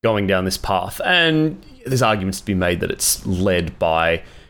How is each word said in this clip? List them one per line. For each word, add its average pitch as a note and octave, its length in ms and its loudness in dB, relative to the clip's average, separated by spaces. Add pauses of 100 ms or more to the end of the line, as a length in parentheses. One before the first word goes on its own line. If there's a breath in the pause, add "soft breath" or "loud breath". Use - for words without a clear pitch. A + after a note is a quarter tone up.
going G#2 240 2
down F#2 180 2
this F#2 120 -2
path. F#2 480 -2
And D#3+ 580 2 (220)
there's C3 160 0
arguments G2+ 380 0
to - 60 -16
be G#2 80 -2
made F2+ 260 0
that - 120 -2
it's - 340 -4
led F2+ 540 0
by E2 440 0 (260 loud breath)